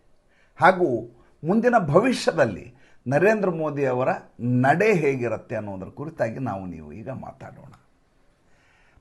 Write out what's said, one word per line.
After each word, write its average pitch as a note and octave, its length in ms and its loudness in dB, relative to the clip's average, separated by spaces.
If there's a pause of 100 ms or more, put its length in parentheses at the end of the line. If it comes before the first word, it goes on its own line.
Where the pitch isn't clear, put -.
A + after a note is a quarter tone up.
(600)
ಹಾಗೂ E3 400 4 (440)
ಮುಂದಿನ A3+ 340 2
ಭವಿಷ್ಯದಲ್ಲಿ D#3+ 960 0 (340)
ನರೇಂದ್ರ F#3+ 420 2
ಮೋದಿ D3+ 340 -4
ಅವರ B2+ 240 0 (320)
ನಡೆ C3+ 520 2
ಹೇಗಿರುತ್ತೆ B2 640 -2
ಅನ್ನೋದರ G2 300 -10
ಕುರಿತಾಗಿ C3+ 520 -8
ನಾವು G2+ 280 -6
ನೀವು D#2 260 -14
ಈಗ G#2+ 180 -14
ಮಾತಾಡೋಣ. - 640 -16 (1300)